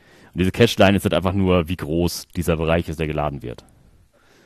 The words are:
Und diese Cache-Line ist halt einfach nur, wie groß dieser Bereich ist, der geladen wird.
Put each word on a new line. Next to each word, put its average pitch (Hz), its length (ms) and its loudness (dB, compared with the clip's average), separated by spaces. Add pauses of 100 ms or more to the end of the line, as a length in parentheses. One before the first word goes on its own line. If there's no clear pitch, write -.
(340)
Und 80 60 -4
diese 92 120 0
Cache-Line 101 460 4
ist 90 60 -2
halt 90 100 0
einfach 87 200 0
nur, 90 340 2
wie 85 80 -4
groß 82 600 -4
dieser 85 220 0
Bereich 80 320 0
ist, 78 100 -8
der 80 80 -4
geladen 73 360 -4
wird. 60 200 -14 (840)